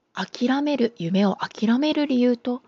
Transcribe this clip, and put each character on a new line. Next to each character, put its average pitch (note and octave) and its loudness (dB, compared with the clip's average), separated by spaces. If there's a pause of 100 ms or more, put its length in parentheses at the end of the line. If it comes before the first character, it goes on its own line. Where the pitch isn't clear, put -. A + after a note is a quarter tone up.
(140)
え、 F#3+ -8
諦 B3+ -2
め D4 0
る、 A#3 0
夢 F#3 0
を F#3 2
諦 A3+ -2
め D4+ 0
る D4 0
理 B3+ 0
由 B3 4
と B3 -6